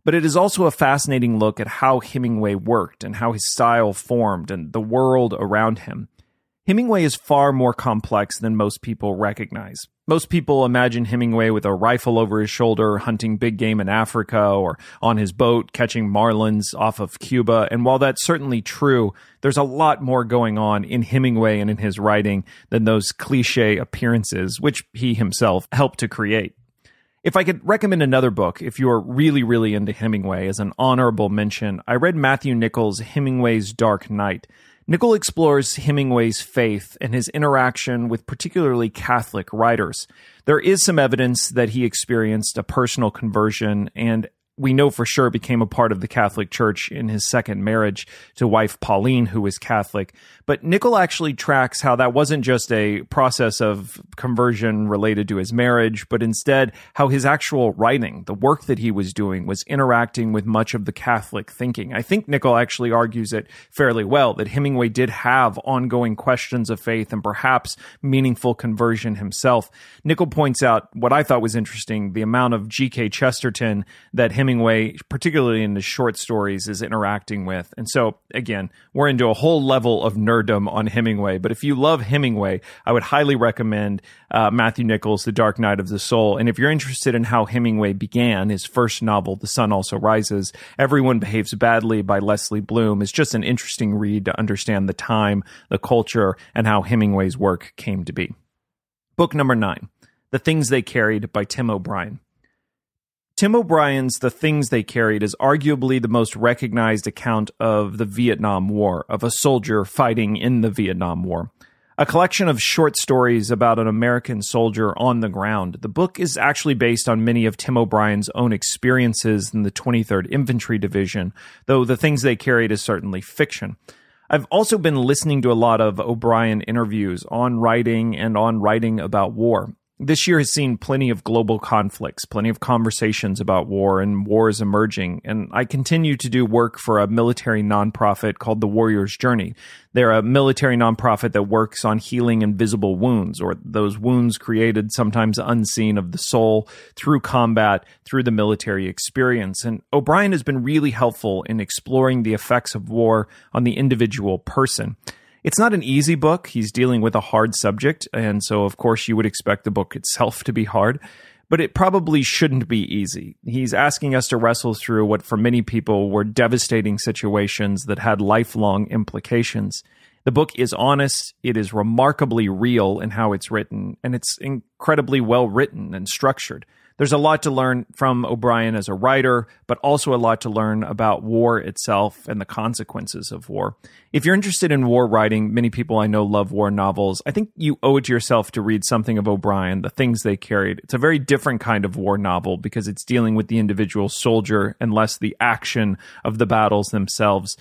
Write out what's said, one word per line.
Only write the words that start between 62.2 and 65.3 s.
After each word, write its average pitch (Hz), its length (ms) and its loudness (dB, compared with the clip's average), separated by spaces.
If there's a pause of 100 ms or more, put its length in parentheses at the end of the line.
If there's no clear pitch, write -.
Nichol 135 300 2
actually 120 340 -2
argues 117 400 0
it 110 160 -4 (220)
fairly 117 340 2
well, 120 300 4
that 107 160 -6
Hemingway 131 400 0
did 123 200 0
have 123 500 2